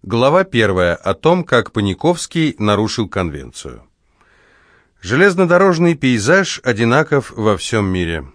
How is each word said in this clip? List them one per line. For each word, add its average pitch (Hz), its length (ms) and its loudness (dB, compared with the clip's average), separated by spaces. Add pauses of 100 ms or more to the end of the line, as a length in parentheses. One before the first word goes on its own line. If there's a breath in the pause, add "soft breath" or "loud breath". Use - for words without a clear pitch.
Глава 131 400 2
первая 95 520 0
о 98 180 -4
том, 170 320 0
как 117 260 0
Паниковский 151 880 -2
нарушил 104 480 -2
конвенцию. 67 760 -8 (1160 soft breath)
Железнодорожный 175 960 2
пейзаж 135 680 0
одинаков 127 760 0
во 107 180 0
всем 104 300 -4
мире. 85 500 -4